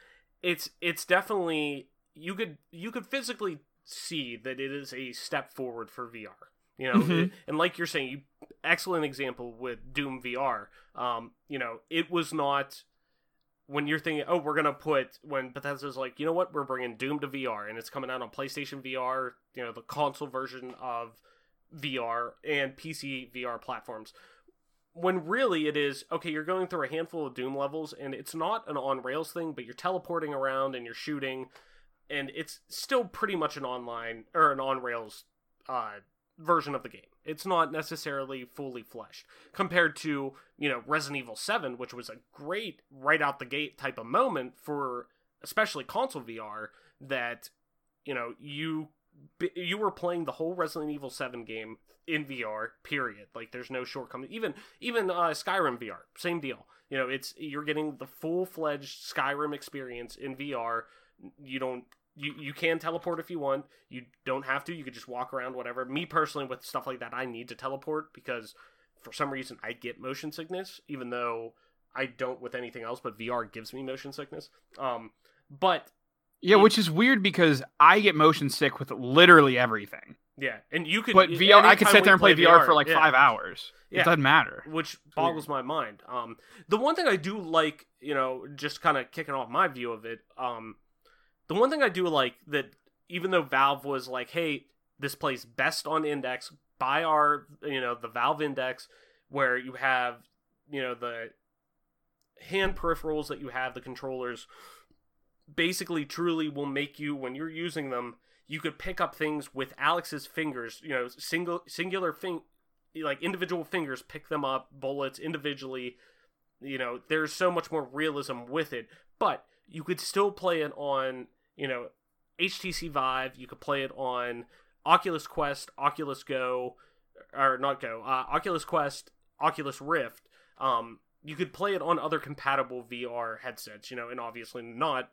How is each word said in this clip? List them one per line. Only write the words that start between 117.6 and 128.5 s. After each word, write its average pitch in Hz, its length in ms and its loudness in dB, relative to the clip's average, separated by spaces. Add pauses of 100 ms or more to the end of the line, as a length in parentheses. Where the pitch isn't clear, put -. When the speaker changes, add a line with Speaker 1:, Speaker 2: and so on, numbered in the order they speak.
Speaker 1:
more 156 140 -2
realism 135 640 -4
with 147 240 -4
it, 117 160 -10 (300)
but 170 260 0 (240)
you 160 160 -12
could 180 160 -4
still 202 320 0
play 175 300 0
it 143 140 -4
on, 131 500 -2 (280)
you 139 140 -6
know, 123 200 -6 (500)
H 180 220 -2
T 185 120 -8
C 165 160 -8
Vive, 131 480 -2
you 123 100 -18
could - 140 -18
play 139 220 -2
it 135 120 -6
on 123 520 -6 (400)
Oculus 170 400 2
Quest, 143 520 -4
Oculus 139 460 -4
Go, 127 520 -4 (560)
or 135 260 4
not 135 220 0
Go, 113 240 -8
uh, 131 260 -2
Oculus 165 340 0